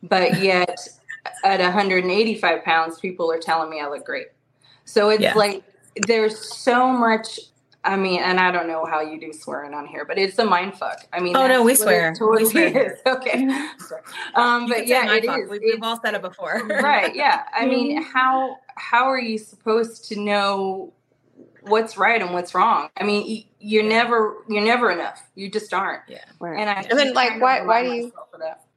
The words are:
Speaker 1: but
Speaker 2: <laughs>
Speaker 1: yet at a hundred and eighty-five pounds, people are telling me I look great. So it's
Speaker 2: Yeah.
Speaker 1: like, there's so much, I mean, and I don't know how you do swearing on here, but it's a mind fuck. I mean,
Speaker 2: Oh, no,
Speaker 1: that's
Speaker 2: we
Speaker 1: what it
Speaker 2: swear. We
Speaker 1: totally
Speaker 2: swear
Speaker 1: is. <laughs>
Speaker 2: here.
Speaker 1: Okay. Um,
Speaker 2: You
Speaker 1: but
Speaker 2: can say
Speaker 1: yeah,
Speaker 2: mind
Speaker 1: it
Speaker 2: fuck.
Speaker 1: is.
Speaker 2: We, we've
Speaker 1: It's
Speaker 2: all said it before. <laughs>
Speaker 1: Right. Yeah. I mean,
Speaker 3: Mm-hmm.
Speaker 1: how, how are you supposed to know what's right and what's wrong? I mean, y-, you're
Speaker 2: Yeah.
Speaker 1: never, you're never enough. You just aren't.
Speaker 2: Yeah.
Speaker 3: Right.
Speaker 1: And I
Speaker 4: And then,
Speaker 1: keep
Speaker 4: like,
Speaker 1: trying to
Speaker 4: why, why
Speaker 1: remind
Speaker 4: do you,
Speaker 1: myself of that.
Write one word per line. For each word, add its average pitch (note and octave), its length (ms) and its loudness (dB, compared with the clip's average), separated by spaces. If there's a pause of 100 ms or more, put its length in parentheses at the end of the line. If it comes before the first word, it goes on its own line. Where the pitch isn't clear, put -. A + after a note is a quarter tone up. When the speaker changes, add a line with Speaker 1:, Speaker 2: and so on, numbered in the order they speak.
Speaker 1:
but F#3 380 0
Speaker 2:
<laughs> - 20 -2
Speaker 1:
yet F#3 380 2 (640)
at F#3+ 180 4
a F3+ 80 4
hundred F#3 360 2
and F3+ 60 0
eighty-five G3 520 0
pounds, E3 360 0
people F3+ 320 0
are E3 80 -2
telling D#3+ 300 -2
me D#3 120 -8
I D3 80 -6
look C#3+ 160 -10
great. C3 220 -8 (580)
So G#3 240 4
it's G#3+ 120 4
Speaker 2:
Yeah. - 140 4
Speaker 1:
like, G3+ 280 2 (440)
there's A3 320 2 (160)
so B3 320 2
much, A#3 520 0 (440)
I F#3+ 140 0
mean, F#3 240 0
and F#3 180 2
I F#3 120 4
don't F3 160 -2
know D#3+ 180 -4
how D#3+ 160 -2
you D#3 180 -8
do D#3 140 -14
swearing C#3+ 400 -12
on C#3+ 140 -10
here, D3 180 -10
but E3+ 120 -6
it's F#3+ 220 -2
a A3+ 60 4
mind F#3+ 320 0
fuck. - 340 -8
I F3 80 -6
mean, F3+ 160 -2
Speaker 2:
Oh, C4 120 4
no, - 0 -
Speaker 1:
that's B3+ 120 6
Speaker 2:
we A#3 40 4
Speaker 1:
what A#3 80 6
it C4 120 4
Speaker 2:
swear. F3 280 2
We E3 60 -8
Speaker 1:
totally A3 320 2
Speaker 2:
swear E4 180 2
Speaker 1:
is. - 60 -2
<laughs> - 0 -
Speaker 2:
here. - 320 0
Speaker 1:
Okay. C4 380 -2 (920)
Um, A#3+ 280 2
Speaker 2:
You A3+ 60 -4
Speaker 1:
but A#3 80 0
Speaker 2:
can A#3 100 -4
say B3 60 2
Speaker 1:
yeah, B3+ 120 4
Speaker 2:
mind G#3+ 180 2
Speaker 1:
it A3+ 40 0
Speaker 2:
fuck. C4 120 -2
Speaker 1:
is. F#3+ 100 -8
Speaker 2:
We, G#3 100 -8
we've A3 140 2
Speaker 1:
It's A3+ 120 -6
Speaker 2:
all A3+ 160 -4
said A3 120 -2
it G3 80 -4
before. F#3 460 -6
<laughs> G3 140 -2
Speaker 1:
Right. C#4 320 2
Yeah. B3+ 300 0 (100)
I A#3+ 120 -2
mean, C4+ 340 0
Speaker 3:
Mm-hmm. D#4+ 140 -12
Speaker 1:
how, C4 440 0 (200)
how - 280 0
are C4 140 0
you A3+ 180 -4
supposed A3+ 720 -4
to G3+ 100 -8
know G3+ 760 -2 (680)
what's A3 360 0
right G#3+ 240 4
and F3+ 120 -4
what's F3 220 -4
wrong? F#3 420 2
I G3 60 -4
mean, G#3 240 0
y-, G#3+ 180 -10 (140)
you're G#3+ 240 2
Speaker 2:
Yeah. G#3+ 60 0
Speaker 1:
never, A3+ 480 2 (100)
you're G#3 160 0
never A#3 280 2
enough. D#3+ 300 -6 (140)
You G3 140 -12
just G#3 240 -8
aren't. F3+ 340 -4
Speaker 2:
Yeah. - 160 -20 (160)
Speaker 3:
Right. E3+ 200 -8
Speaker 1:
And G#3 100 -2
I G3 200 -2
Speaker 4:
And A#3+ 80 2
then, C#4+ 100 4
Speaker 1:
keep B3+ 80 -2
Speaker 4:
like, B3+ 140 2
Speaker 1:
trying A3+ 100 -8
to A#3+ 40 2
Speaker 4:
why, C4 200 4
why A3+ 180 4
Speaker 1:
remind B3 100 -2
Speaker 4:
do A#3+ 60 -4
you, A#3+ 120 -6
Speaker 1:
myself - 240 -20
of D#3+ 80 -20
that. D#3+ 200 -12 (160)